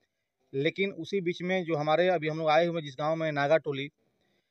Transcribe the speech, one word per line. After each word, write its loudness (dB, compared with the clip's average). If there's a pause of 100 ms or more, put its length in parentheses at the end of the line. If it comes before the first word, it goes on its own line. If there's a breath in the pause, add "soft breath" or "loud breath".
(540)
लेकिन 0
उसी -4
बीच -4
में -2
जो -2
हमारे 2
अभी 0
हम -4
लोग 0
आए 6
हुए -2
हैं -8
जिस -14
गांव 0
में -2
नागा 2
टोली, -2 (600)